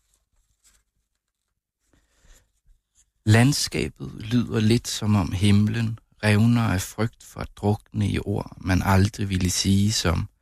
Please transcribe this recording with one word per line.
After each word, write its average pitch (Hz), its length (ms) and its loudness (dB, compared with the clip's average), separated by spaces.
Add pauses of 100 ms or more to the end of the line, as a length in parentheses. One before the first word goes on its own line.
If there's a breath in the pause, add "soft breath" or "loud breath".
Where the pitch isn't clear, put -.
(3250 soft breath)
Landskabet 123 960 0
lyder 113 400 -2
lidt, 110 280 2
som 107 280 -2
om 104 160 0
himlen 107 680 2 (240)
revner 113 380 4
af 98 200 0
frygt - 420 -8
for - 160 -18
at - 160 -10
drukne 104 540 -2
i 98 100 -2
ord, - 420 -8
man 90 240 0
aldrig 98 440 0
ville 92 200 -2
sige, 98 420 0
som: 90 380 -2 (120)